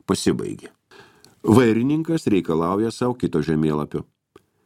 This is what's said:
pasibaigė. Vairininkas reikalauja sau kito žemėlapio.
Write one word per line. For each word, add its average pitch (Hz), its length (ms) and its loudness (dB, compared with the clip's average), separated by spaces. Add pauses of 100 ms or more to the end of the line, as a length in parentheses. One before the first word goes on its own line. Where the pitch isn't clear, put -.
pasibaigė. - 640 -4 (760)
Vairininkas 131 840 2
reikalauja 92 640 0
sau 123 240 -2
kito 107 260 -2
žemėlapio. 76 640 -2 (600)